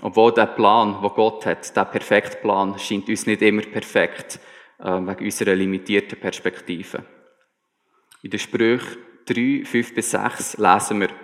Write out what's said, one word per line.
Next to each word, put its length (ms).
obwohl 300
der 140
Plan, 560
den 80
Gott 360
hat, 300
der 100
perfekte 520
Plan, 420
scheint 300
uns 160
nicht 160
immer 220
perfekt, 760
ähm, 260
wegen 180
unserer 300
limitierten 640
Perspektive. 840
In 80
den 100
Sprüchen 580
drei, 400
fünf 300
bis 160
sechs 460
lesen 440
wir: 80